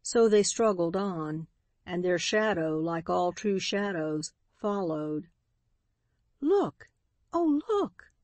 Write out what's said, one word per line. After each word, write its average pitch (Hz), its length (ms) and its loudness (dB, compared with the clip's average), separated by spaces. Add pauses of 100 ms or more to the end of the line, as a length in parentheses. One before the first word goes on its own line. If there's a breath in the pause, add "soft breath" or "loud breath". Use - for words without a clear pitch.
So 233 260 4
they 208 140 6
struggled 185 540 0
on, 160 500 -4 (380)
and 180 200 -4
their 180 140 2
shadow, 170 600 0
like 165 320 -4
all 180 220 2
true 196 260 -2
shadows, 175 760 -4 (220)
followed. 156 760 -4 (1120)
Look! 311 480 0 (440)
Oh, 320 360 2
look! 403 440 -2 (120)